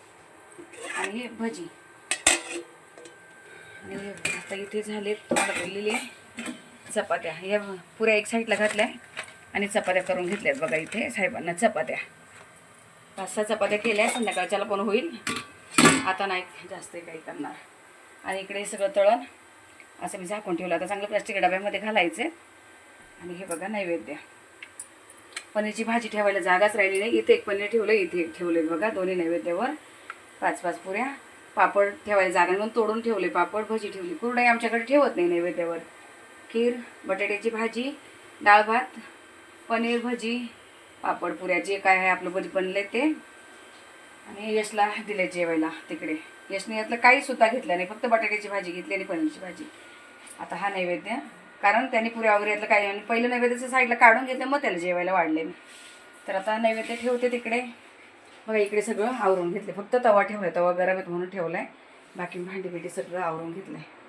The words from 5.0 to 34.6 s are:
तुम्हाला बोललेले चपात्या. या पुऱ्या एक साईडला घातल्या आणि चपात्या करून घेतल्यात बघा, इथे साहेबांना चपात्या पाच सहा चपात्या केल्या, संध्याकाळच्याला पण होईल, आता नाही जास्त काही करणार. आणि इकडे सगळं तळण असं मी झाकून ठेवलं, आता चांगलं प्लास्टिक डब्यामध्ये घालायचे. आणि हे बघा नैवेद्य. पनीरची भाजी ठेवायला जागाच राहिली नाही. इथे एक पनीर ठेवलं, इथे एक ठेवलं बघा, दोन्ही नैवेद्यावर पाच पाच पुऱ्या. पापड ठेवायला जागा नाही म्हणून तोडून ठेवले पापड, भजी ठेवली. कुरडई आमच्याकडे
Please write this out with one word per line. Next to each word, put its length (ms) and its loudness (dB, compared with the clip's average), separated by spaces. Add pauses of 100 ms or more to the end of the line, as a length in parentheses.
तुम्हाला 240 0
बोललेले 380 -4 (1040)
चपात्या. 380 -2 (120)
या 140 0 (380)
पुऱ्या 180 4
एक 120 0
साईडला 280 0
घातल्या 320 2 (680)
आणि 140 0
चपात्या 360 0
करून 220 -2
घेतल्यात 300 -2
बघा, 200 -2
इथे 340 -4
साहेबांना 440 -2
चपात्या 440 0 (1200)
पाच 180 -8
सहा 80 2
चपात्या 340 0
केल्या, 320 2
संध्याकाळच्याला 560 -2
पण 140 -2
होईल, 300 0 (1000)
आता 180 0
नाही 180 -2 (260)
जास्त 260 -14
काही 220 -14
करणार. 360 -10 (680)
आणि 160 -4
इकडे 260 -6
सगळं 300 -2
तळण 240 8 (840)
असं 160 -8
मी 80 -8
झाकून 300 -4
ठेवलं, 200 -2
आता 100 -2
चांगलं 220 -4
प्लास्टिक 300 -2
डब्यामध्ये 420 0
घालायचे. 760 -2 (680)
आणि 120 -10
हे 120 -12
बघा 220 -4
नैवेद्य. 460 -4 (1400)
पनीरची 280 -2
भाजी 240 0
ठेवायला 320 2
जागाच 360 4
राहिली 240 2
नाही. 180 2
इथे 160 6
एक 120 2
पनीर 220 -2
ठेवलं, 240 2
इथे 280 2
एक 180 -2
ठेवलं 300 0
बघा, 220 0
दोन्ही 260 -2
नैवेद्यावर 540 0 (720)
पाच 200 0
पाच 180 -4
पुऱ्या. 260 -4 (520)
पापड 320 4 (160)
ठेवायला 240 4
जागा 160 4
नाही 120 2
म्हणून 180 -2
तोडून 260 2
ठेवले 280 0
पापड, 400 0
भजी 200 -2
ठेवली. 240 -8
कुरडई 320 0
आमच्याकडे 380 2